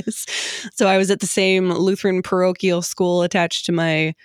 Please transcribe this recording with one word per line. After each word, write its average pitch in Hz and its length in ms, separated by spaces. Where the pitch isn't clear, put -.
is. - 180
So 220 140
I 190 100
was 190 120
at 202 120
the 190 60
same 190 440
Lutheran 185 500
parochial 185 600
school 175 400
attached 175 440
to 190 60
my 160 420